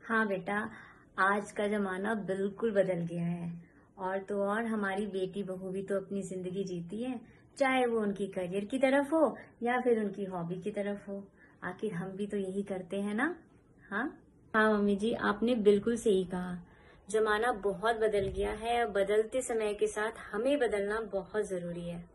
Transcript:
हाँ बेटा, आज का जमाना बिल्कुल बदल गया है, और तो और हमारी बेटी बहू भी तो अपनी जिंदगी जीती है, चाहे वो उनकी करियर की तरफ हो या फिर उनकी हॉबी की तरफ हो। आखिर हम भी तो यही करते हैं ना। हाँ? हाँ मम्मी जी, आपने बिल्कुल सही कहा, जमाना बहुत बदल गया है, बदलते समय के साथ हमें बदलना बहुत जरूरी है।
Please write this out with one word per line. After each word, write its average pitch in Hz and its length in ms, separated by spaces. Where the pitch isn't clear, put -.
हाँ 220 260
बेटा, 202 420
आज 202 320
का 208 160
जमाना 202 460
बिल्कुल 196 460
बदल 185 340
गया 170 200
है, 170 260
और 190 220
तो 196 240
और 208 220
हमारी 208 420
बेटी 185 360
बहू 185 280
भी 196 120
तो 196 120
अपनी 196 260
जिंदगी 185 420
जीती 180 400
है, 254 160
चाहे 262 280
वो 233 160
उनकी 202 260
करियर 190 380
की 262 140
तरफ 269 340
हो 294 240
या 240 180
फिर 233 180
उनकी 202 260
हॉबी 180 360
की 208 100
तरफ 202 360
हो। 202 160
आखिर 180 300
हम 170 180
भी 202 160
तो 202 100
यही 196 260
करते 190 380
हैं 208 120
ना। 294 220
हाँ? 214 220
हाँ 214 200
मम्मी 202 220
जी, 214 180
आपने 220 440
बिल्कुल 208 400
सही 196 280
कहा, 180 320
जमाना 214 420
बहुत 202 340
बदल 208 320
गया 196 260
है, 233 320
बदलते 214 560
समय 220 320
के 214 140
साथ 214 320
हमें 254 280
बदलना 208 400
बहुत 196 380
जरूरी 175 400
है। 175 140